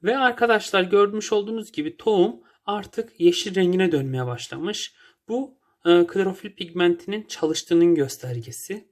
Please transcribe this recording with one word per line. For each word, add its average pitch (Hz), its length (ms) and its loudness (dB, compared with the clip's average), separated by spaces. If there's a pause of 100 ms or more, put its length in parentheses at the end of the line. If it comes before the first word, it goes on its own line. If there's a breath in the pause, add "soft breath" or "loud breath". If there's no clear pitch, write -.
Ve 220 160 0
arkadaşlar 233 640 2
görmüş 202 500 2
olduğunuz 214 400 -4
gibi 156 240 -6
tohum 214 440 2 (260 soft breath)
artık 208 540 -8
yeşil 175 340 2
rengine 185 380 2
dönmeye 131 340 -2
başlamış. 135 680 -10 (340 soft breath)
Bu, 262 300 -6 (280)
e, 175 200 6
klorofil 190 440 -4
pigmentinin 175 760 -4
çalıştığının 170 680 0
göstergesi. 127 960 -8